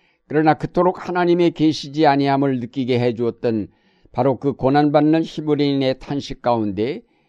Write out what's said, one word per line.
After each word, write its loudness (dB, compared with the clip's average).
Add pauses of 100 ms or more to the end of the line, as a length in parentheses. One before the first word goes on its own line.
(280)
그러나 2
그토록 -2
하나님의 2
계시지 0
아니함을 2
느끼게 -2
해주었던 -2 (440)
바로 0
그 -4
고난받는 2
히브리인의 -2
탄식 -8
가운데 -2 (260)